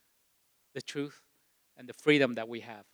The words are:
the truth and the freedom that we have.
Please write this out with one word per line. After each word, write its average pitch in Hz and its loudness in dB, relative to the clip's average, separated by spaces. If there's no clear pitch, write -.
the 131 -12
truth 143 -12
and 127 -20
the 117 -16
freedom 139 4
that 113 0
we 117 -10
have. 104 -18